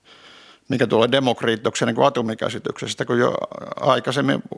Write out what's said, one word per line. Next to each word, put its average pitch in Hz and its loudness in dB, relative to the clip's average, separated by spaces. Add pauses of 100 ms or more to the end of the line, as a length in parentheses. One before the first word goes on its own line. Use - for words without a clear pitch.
(680)
mikä 123 0
tulee 113 4
Demokriittoksen 120 0
niin 117 0
kuin 135 4
atomikäsityksestä, 113 -4
kun 123 0
jo 123 2 (460)
aikaisemmin 135 0 (140)